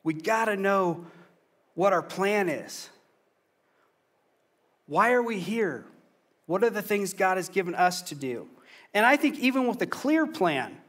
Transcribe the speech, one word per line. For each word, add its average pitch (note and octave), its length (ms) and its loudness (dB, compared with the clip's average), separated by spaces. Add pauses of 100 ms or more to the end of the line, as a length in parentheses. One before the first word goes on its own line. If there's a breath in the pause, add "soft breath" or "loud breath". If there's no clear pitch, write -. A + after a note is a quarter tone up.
We D#3+ 100 -2
gotta A3 400 0
know F#3+ 500 0 (720 loud breath)
what F#3+ 180 2
our E3 100 2
plan G3 460 0
is. - 400 -8 (2000)
Why G3+ 280 4
are B3 80 2
we A3+ 180 -4
here? F#3 440 -4 (640)
What F#3+ 160 0
are A#3 80 4
the G#3 100 -4
things G3+ 320 -2
God F#3 260 0
has E3+ 100 -6
given F3+ 260 -2
us F3+ 280 2
to - 120 -12
do? B2+ 320 -8 (480 loud breath)
And G#3 100 4
I C#4 120 6
think D4 240 0
even B3+ 260 2
with G3+ 160 -2
a F3 40 0
clear D4+ 420 0
plan C#3+ 480 -2 (120)